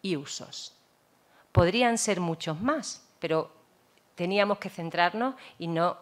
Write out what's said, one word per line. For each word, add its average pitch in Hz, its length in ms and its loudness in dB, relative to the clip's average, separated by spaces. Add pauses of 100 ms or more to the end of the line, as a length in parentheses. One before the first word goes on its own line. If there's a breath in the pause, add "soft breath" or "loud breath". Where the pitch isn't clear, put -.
y 180 140 -2
usos. - 580 -12 (760 soft breath)
Podrían 226 460 6
ser 196 220 0
muchos 165 420 -4
más, 277 460 -4 (120)
pero 160 320 -2 (600)
teníamos 196 460 0
que 185 100 -10
centrarnos 175 640 0 (240 loud breath)
y 170 100 -6
no 170 340 0